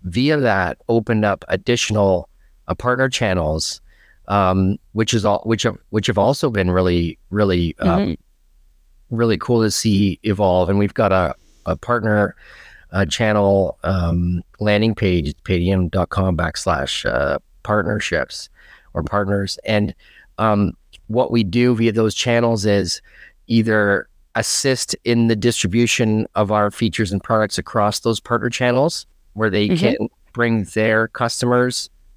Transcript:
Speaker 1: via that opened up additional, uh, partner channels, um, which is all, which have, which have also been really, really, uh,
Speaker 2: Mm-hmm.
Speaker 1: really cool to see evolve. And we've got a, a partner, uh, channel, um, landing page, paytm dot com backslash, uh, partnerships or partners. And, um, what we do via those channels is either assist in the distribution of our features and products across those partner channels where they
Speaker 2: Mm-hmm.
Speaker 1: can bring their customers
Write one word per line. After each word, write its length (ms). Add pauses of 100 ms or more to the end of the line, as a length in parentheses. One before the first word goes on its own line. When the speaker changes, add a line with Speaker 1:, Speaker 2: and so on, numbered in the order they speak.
Speaker 1:
via 340
that 420 (100)
opened 340
up 240
additional, 800 (400)
uh, 80
partner 320
channels, 720 (480)
um, 500 (160)
which 200
is 100
all, 200
which 200
have, 140 (140)
which 160
have 100
also 320
been 220
really, 460 (120)
really, 500
uh, 200
Speaker 2:
Mm-hmm. 1160
Speaker 1:
really 220
cool 240
to 100
see 520
evolve. 440
And 120
we've 160
got 180
a, 220 (320)
a 100
partner, 580 (560)
uh, 140
channel, 760
um, 580 (180)
landing 360
page, 380 (100)
paytm 480
dot 180
com 280
backslash, 680
uh, 340 (240)
partnerships 880 (440)
or 100
partners. 640
And, 280 (440)
um, 360 (340)
what 220
we 140
do 320
via 160
those 240
channels 500
is 360 (460)
either 600 (280)
assist 680
in 240
the 80
distribution 880 (100)
of 160
our 200
features 400
and 100
products 360
across 420
those 200
partner 300
channels 560 (280)
where 160
they 180
Speaker 2:
Mm-hmm. 80 (220)
Speaker 1:
can 120 (220)
bring 320
their 460
customers 800 (280)